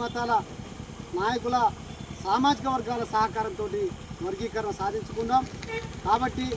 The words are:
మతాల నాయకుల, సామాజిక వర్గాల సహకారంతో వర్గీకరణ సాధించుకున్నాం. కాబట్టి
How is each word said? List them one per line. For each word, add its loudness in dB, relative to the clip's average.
మతాల 0
నాయకుల, 2
సామాజిక 4
వర్గాల -2
సహకారంతో 2
వర్గీకరణ -2
సాధించుకున్నాం. 2
కాబట్టి 2